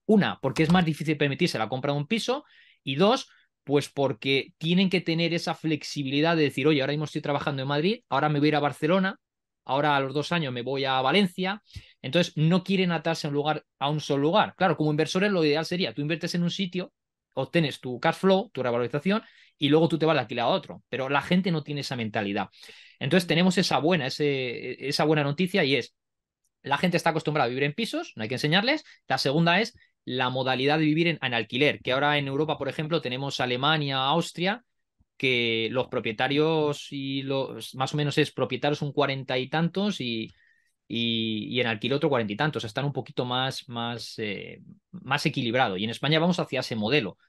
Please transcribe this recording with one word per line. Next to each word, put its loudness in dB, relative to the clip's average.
Una, 4
porque 0
es 4
más 6
difícil -2
permitirse 0
la -2
compra -4
de -2
un -4
piso, -2
y -6
dos, 2
pues 2
porque 0
tienen 2
que 2
tener 0
esa -4
flexibilidad -2
de 4
decir, 0
"Oye, 4
ahora -2
mismo -4
estoy -8
trabajando -2
en -6
Madrid, 0
ahora 2
me 2
voy 4
a 6
ir 2
a 2
Barcelona, 0
ahora 2
a 2
los -4
dos -2
años -2
me -6
voy -4
a 0
Valencia". 0
Entonces, 0
no 2
quieren 2
atarse -2
a -4
un -4
lugar, 0
a 0
un 0
solo 0
lugar. 2
Claro, 2
como 0
inversores 0
lo 2
ideal 2
sería, -4
tú -6
inviertes -4
en 0
un 0
sitio, -6
obtienes 0
tu -8
cash 0
flow, 2
tu -6
revalorización, -2
y 2
luego 6
tú 0
te 0
vas 4
de 2
alquiler -4
a 2
otro. -4
Pero -4
la 2
gente 2
no 0
tiene -6
esa -6
mentalidad. -2
Entonces, 2
tenemos 2
esa 2
buena, 0
ese, -4
esa 0
buena 4
noticia 0
y 2
es, -6
la 0
gente 2
está 2
acostumbrada 0
a 0
vivir -2
en 0
pisos, -6
no -6
hay -4
que -4
enseñarles. 2
La 0
segunda 4
es -6
la -2
modalidad 0
de 4
vivir 4
en, 0
en -2
alquiler, 0
que -4
ahora 2
en -2
Europa, -2
por -6
ejemplo, -2
tenemos -6
Alemania, 0
Austria, -2
que 0
los -2
propietarios 0
y -6
los, -6
más -4
o -2
menos 0
es 2
propietarios -2
un -6
cuarenta -2
y -2
tantos -2
y, -6
y, -2
y 0
en 0
alquiler -2
otro 0
cuarenta 0
y -4
tantos. -2
Están -4
un -2
poquito -6
más, -4
más, -8
eh, -8
más -2
equilibrado. 0
Y -4
en -4
España 0
vamos 2
hacia -4
ese -6
modelo. 0